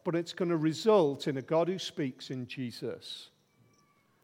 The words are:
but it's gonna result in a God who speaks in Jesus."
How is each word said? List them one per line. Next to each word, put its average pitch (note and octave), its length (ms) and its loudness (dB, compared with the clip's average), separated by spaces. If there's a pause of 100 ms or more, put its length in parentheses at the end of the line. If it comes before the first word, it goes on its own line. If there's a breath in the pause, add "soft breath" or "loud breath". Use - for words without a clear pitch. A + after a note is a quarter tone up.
but E3 100 0
it's E3+ 180 -2
gonna E3+ 240 0
result D#3+ 720 4
in C3+ 80 -2
a C3 60 -4
God E3 260 2
who F#3 100 -2
speaks - 520 -6
in B2+ 160 -6
Jesus." - 840 -10 (960)